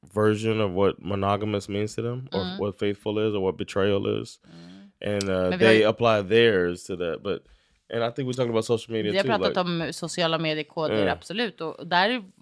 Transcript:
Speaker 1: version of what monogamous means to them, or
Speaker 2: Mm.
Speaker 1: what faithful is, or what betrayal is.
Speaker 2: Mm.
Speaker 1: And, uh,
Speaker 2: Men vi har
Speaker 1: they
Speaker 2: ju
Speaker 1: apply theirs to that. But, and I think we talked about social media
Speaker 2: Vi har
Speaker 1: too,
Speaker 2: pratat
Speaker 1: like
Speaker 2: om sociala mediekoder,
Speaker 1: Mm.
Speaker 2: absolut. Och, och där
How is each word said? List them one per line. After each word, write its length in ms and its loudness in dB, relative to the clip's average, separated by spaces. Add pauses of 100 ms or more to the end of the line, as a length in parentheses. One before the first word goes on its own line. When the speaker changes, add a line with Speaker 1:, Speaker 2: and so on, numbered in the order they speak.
(140)
Speaker 1:
version 480 2
of 100 -2
what 280 2
monogamous 680 -2
means 260 -4
to 60 -6
them, 300 -8
or 100 -2
Speaker 2:
Mm. 180 -6
Speaker 1:
what 200 -4
faithful 380 -2 (120)
is, 40 -4
or 80 -2
what 160 0
betrayal 640 0
is. 220 -14
Speaker 2:
Mm. 720 -10
Speaker 1:
And, 80 -2
uh, 60 -4
Speaker 2:
Men 300 0
vi 60 4
har 80 8
Speaker 1:
they 60 8
Speaker 2:
ju 60 6
Speaker 1:
apply 440 2
theirs 560 4
to 120 -6
that. 260 -4
But, 180 -4 (520)
and 100 -2
I 120 -2
think 140 -4
we 40 -2
talked 160 0
about 160 0
social 280 -2
media 180 0
Speaker 2:
Vi 60 0
har 60 2
Speaker 1:
too, 80 0
Speaker 2:
pratat 180 2
Speaker 1:
like 100 -2
Speaker 2:
om 340 -2
sociala 440 -2
mediekoder, 640 -2
Speaker 1:
Mm. 120 2
Speaker 2:
absolut. 480 -6
Och, 180 -8
och 80 -12
där 360 2 (180)